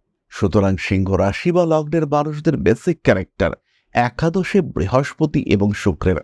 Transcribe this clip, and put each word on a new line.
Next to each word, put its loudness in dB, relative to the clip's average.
সুতরাং 0
সিংহ -2
রাশি 0
বা 2
লগ্নের 0
মানুষদের -2
বেসিক 0
ক্যারেক্টার, 0
একাদশে 0
বৃহস্পতি -2
এবং 2
শুক্রের 0